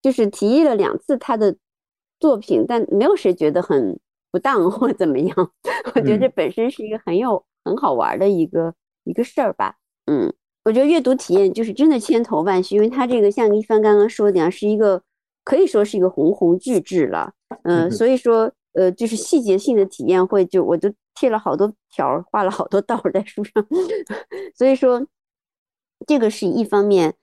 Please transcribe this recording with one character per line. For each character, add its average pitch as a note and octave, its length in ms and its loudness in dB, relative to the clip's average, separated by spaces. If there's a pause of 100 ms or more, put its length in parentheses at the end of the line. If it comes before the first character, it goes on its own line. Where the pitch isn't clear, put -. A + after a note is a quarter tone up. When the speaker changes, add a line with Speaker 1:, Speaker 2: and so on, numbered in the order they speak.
Speaker 1:
就 C4+ 120 0
是 A3+ 160 0
提 G3+ 200 -2
议 C#4 140 4
了 C4+ 140 2
两 G3 200 -2
次 C#4 220 -4
他 A#3+ 180 -4
的 G#3+ 200 0 (640)
作 D4 160 4
品， G#3 280 0
但 A#3 280 -2
没 G3+ 120 2
有 G#3 120 4
谁 F#3 180 0
觉 D#3 160 0
得 E3 100 0
很 B2+ 380 0 (320)
不 - 80 -4
当 F#3+ 320 0
或 G#3 220 -2
怎 F#3 140 -2
么 C3+ 120 0
样。 F3 320 -2 (140)
<laughs> B4 300 -8
我 C4 60 2
觉 C#3 160 0
得 - 20 0
这 C4 120 2
本 D#3 200 -4
身 A3+ 200 -4
是 A3+ 120 -14
一 G#3+ 60 -12
个 G#3+ 160 -8
很 F3 140 -2
有， A#3 180 -2
Speaker 2:
嗯。 - 80 -8 (200)
Speaker 1:
很 F#3 120 -4
好 F#3 160 -2
玩 A#2 260 -2
的 F#3+ 80 0
一 F3+ 200 2
个， E3 260 -4 (320)
一 E3+ 80 -8
个 A#3 100 -4
事 C4+ 200 -4
儿 A3+ 100 -2
吧。 - 220 -6 (320)
嗯， C3 260 -2 (320)
我 A3 80 2
觉 A#3 80 2
得 C#4 60 4
阅 E4 120 4
读 C4 160 2
体 B3+ 200 -4
验 G3 180 4
就 A3+ 100 -4
是 A3+ 100 -6
真 D4 180 4
的 C4 100 2
千 A#3 220 0
头 G3+ 200 -2
万 F#3 200 0
绪， F#3+ 140 -2
因 G#3 40 4
为 A3 80 4
它 B3+ 180 -2
这 A#3+ 140 0
个 G3+ 100 4
像 G#3 240 2
一 G#3+ 80 0
帆 G#3+ 200 2
刚 G#3 160 6
刚 G#3 100 4
说 G#3 220 0
的 F#3 80 2
一 - 20 2
样， E3 100 0
是 G3+ 160 -6
一 G#3+ 80 2
个， G3+ 280 0 (420)
可 - 120 0
以 F#4 100 4
说 G#3 180 2
是 G#3 140 -6
一 - 20 2
个 F#3 80 2
鸿 D#3 240 0
鸿 F3 260 2
巨 A3+ 220 -2
制 E3+ 280 -2
了。 E2 260 -6 (300)
呃， E3+ 180 0
Speaker 2:
嗯 - 0 -
哼。 F3 80 -2
Speaker 1:
所 A3 160 0
以 B3+ 100 2
说， A#3 340 0 (220)
呃， F#3 200 2
就 A#3 140 -6
是 A3 100 -4
细 C4+ 260 0
节 G3 160 0
性 A#3 180 0
的 G3+ 80 4
体 F#3+ 200 -10
验 F#3 220 2
会， F#3+ 200 0
就 F3 180 0
我 A2+ 120 0
就 G3+ 140 -2 (240)
贴 C4+ 140 -2
了 A3 100 -2
好 E3+ 160 -4
多 G3 160 0 (200)
条 - 160 -4
儿， D3 240 -2
画 G#3+ 120 -2
了 F#3+ 80 0
好 - 180 -6
多 G3 120 0
道 A#3 240 -6
儿 - 80 -2
在 G3 120 -2
书 G#3 200 -10
上。 G#3 220 -4 (420)
<laughs> - 480 -14
所 B3 100 2
以 C4+ 80 4
说 B3+ 320 0 (1000)
这 D4+ 120 0
个 A3 120 0
是 - 160 -8
一 G#3+ 180 -2
方 G3+ 180 0
面。 F#3+ 400 2